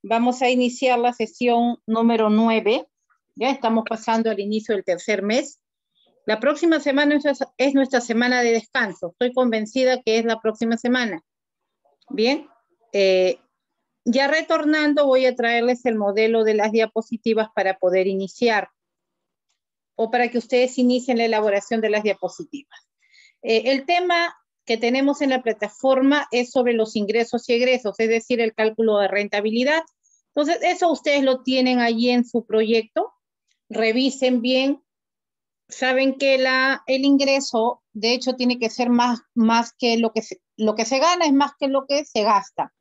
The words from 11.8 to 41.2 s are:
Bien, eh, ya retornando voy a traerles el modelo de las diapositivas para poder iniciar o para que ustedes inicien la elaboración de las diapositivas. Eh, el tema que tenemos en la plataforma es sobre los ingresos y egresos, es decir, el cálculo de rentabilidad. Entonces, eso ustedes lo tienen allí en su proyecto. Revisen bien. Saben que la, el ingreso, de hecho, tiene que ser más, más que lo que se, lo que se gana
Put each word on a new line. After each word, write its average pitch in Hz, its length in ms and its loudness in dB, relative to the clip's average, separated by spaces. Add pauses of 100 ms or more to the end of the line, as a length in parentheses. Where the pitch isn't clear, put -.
Bien, 262 380 -2 (440)
eh, 190 480 2 (640)
ya 269 240 0
retornando 302 800 0
voy 262 220 4
a 254 80 0
traerles 233 500 0
el 233 100 0
modelo 220 480 2
de 214 120 2
las 214 160 0
diapositivas 220 840 -2
para 190 220 -2
poder 185 300 2
iniciar 196 600 -2 (1300)
o 220 140 -4
para 240 220 0
que 240 80 -2
ustedes 254 400 0
inicien 247 400 2
la 233 60 0
elaboración 214 540 0
de 214 120 0
las 214 100 0
diapositivas. - 800 -8 (640)
Eh, 226 220 0
el 269 200 -2
tema 349 500 0 (300)
que 226 120 -2
tenemos 269 440 0
en 277 100 0
la 254 120 -2
plataforma 262 880 0
es 240 200 -2
sobre 240 220 0
los 220 220 -2
ingresos 226 540 -2
y 247 40 2
egresos, 247 460 -2
es 226 100 0
decir, 226 320 -2
el 220 120 -2
cálculo 220 440 0
de 202 100 2
rentabilidad. 214 760 -2 (440)
Entonces, 294 340 -2
eso 359 300 0
ustedes 285 320 0
lo 262 200 0
tienen 254 360 0
allí 233 300 0
en 247 160 2
su 233 200 -4
proyecto. 220 680 -2 (560)
Revisen 240 720 0
bien. 262 420 0 (840)
Saben 262 500 0
que 269 200 2
la, 262 500 0
el 262 180 0
ingreso, 269 800 0 (100)
de 220 200 -2
hecho, 247 220 -4
tiene 247 240 -2
que 226 100 -2
ser 240 200 -4
más, 240 320 2 (140)
más 226 420 2
que 233 200 0
lo 233 160 -2
que 220 80 -4
se, - 200 -16 (160)
lo 214 180 0
que 220 100 -2
se 262 140 -2
gana 339 260 2